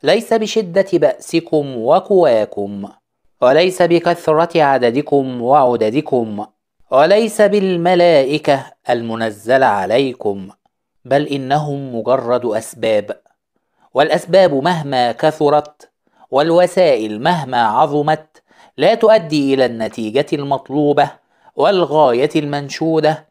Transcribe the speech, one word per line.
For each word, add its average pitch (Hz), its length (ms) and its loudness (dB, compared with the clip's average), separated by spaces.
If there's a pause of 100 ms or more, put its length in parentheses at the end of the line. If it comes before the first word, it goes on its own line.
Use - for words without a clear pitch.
ليس 202 300 0
بشدة 196 600 0
بأسكم 151 840 -2
وقواكم، 113 1120 0 (520)
وليس 170 420 2
بكثرة 170 800 2
عددكم 131 800 0
وعددكم، 120 1040 0 (440)
وليس 202 500 2
بالملائكة 170 1300 2 (240)
المنزل 113 720 -2
عليكم، 104 840 -2 (560)
بل 139 220 -2
إنهم 139 680 -4
مجرد 120 500 -2
أسباب، 107 760 -4 (760)
والأسباب 165 600 2
مهما 139 580 -2
كثرت 151 760 -2 (400)
والوسائل 147 920 0
مهما 131 440 -2
عظمت 147 760 -2 (340)
لا 175 180 2
تؤدي 160 600 2
إلى 131 120 2
النتيجة 113 680 -4
المطلوبة 143 800 -2 (460)
والغاية 147 800 2
المنشودة 151 960 -4